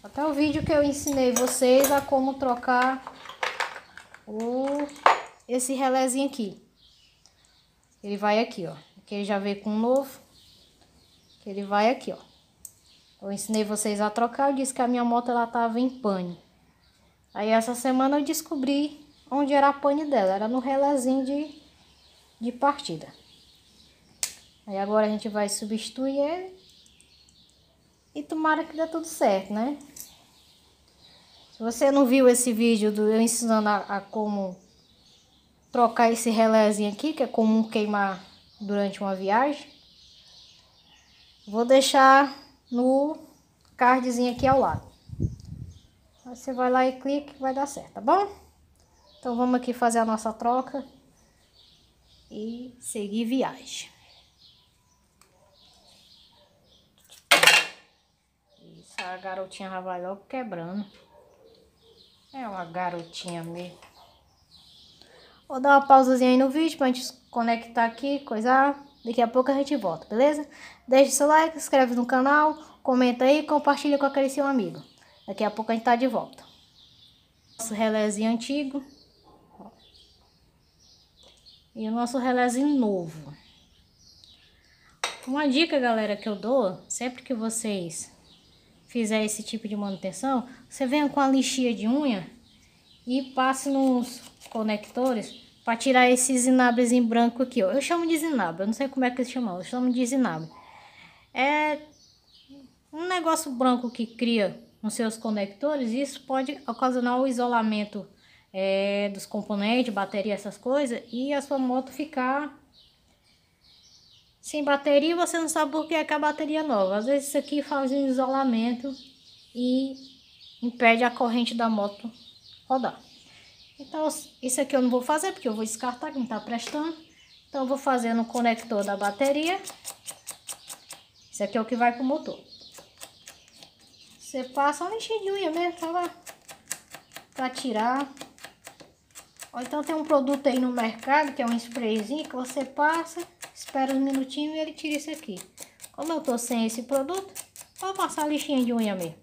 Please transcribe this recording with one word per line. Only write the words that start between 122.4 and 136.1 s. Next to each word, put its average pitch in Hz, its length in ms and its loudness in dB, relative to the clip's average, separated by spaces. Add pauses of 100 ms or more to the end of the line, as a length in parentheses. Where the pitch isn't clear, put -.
rodar. 262 320 -2 (800)
Então, 311 300 -4 (340)
isso 254 180 -2
aqui 277 160 -2
eu 262 60 4
não 247 80 4
vou 247 120 2
fazer, 311 320 -2
porque - 140 -8
eu 220 60 -2
vou 220 100 -4
descartar, 247 480 -8
que 269 80 -6
não 233 60 -2
tá 220 140 -6
prestando. 302 580 -6 (500)
Então, 277 140 -6
eu 254 60 -2
vou 269 100 -2
fazer 240 360 0
no 233 120 0
conector 233 580 -2
da 202 140 -4
bateria. 277 640 0 (1700)
Esse - 120 -6
aqui 202 140 -4
é 220 40 0
o 220 40 -4
que 247 100 -4
vai 240 180 2
pro 247 100 -6
motor. 285 340 -4 (1800)
Você 254 240 -10
passa 285 420 -2
um 392 80 -6
lixinho 440 300 -6
de 392 80 -4
unha 392 180 -4
mesmo, 349 300 -2
tá 330 100 -6
lá, 349 180 -2 (1300)